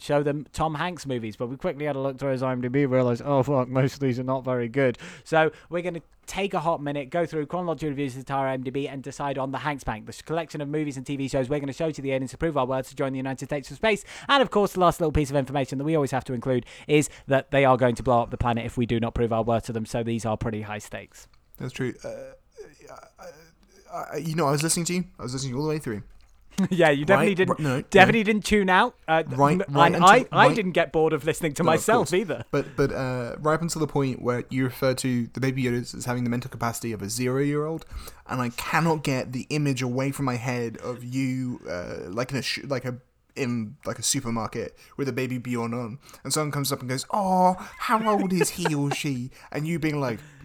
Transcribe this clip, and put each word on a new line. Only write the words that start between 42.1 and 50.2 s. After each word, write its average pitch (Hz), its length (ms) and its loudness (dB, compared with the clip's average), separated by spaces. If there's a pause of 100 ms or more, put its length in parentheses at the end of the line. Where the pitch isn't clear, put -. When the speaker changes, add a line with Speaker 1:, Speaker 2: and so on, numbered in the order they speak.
Speaker 2:
in 139 60 -2
a - 40 -4
sh-, - 220 -6
like 131 220 -4
a, 123 100 -6 (380)
in, 120 500 -4
like, 110 140 -6
a 113 40 -12
supermarket 117 720 -2 (220)
with 139 140 -2
a - 20 -2
baby 127 240 -2
Bjorn 117 380 -4
on, 123 240 -8 (260)
and 139 80 -6
someone 151 200 0
comes 139 200 -2
up 135 80 -4
and 127 80 -10
goes, 131 220 -4
"Oh, 185 440 4 (260)
how 220 300 0
old 196 220 2
is 190 180 2
he 165 240 0
or 143 180 0
she?" 131 380 -4 (100)
<laughs> - 120 -20
And 147 160 -4
you 170 100 0
being 147 220 0
like, 120 200 -2 (240)